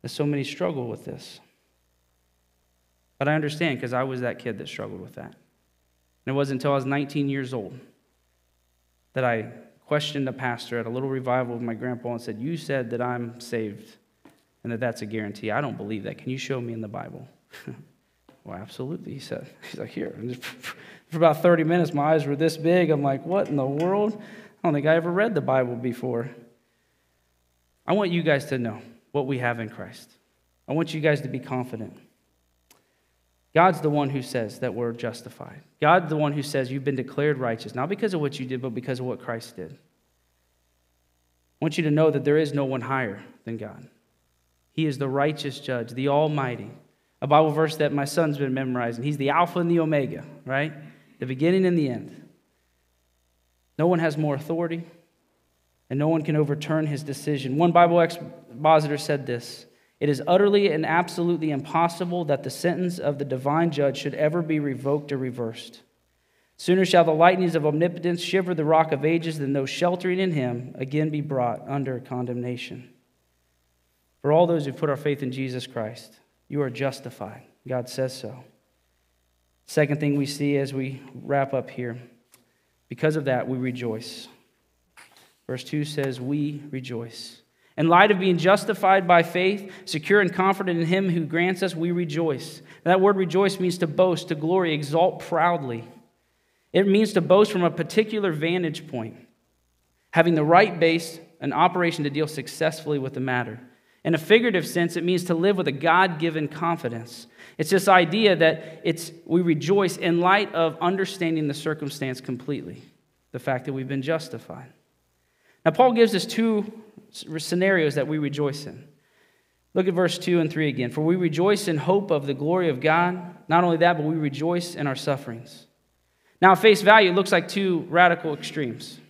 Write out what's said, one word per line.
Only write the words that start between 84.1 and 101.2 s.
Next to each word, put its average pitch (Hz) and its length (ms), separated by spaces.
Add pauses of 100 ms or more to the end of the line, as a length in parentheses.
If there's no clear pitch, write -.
Verse 127 180
two 151 200
says, 139 360
"We 147 500
rejoice." 127 720 (380)
In 165 100
light 185 220
of 196 80
being 185 180
justified 190 720
by 175 140
faith, 185 500 (140)
secure 196 340
and 185 100
confident 185 500
in 165 60
him 190 220
who 170 160
grants 175 380
us, 180 120
we 165 180
rejoice. 160 680 (240)
That 185 160
word 196 160
rejoice 190 420
means 180 200
to 175 80
boast, 170 420
to 170 60
glory, 160 400
exalt 151 460
proudly. 151 640 (920)
It 196 120
means 202 280
to 180 80
boast 196 280
from 185 140
a 165 60
particular 208 640
vantage 165 540
point, 113 300 (920)
having 170 240
the 151 100
right 175 340
base 165 420 (200)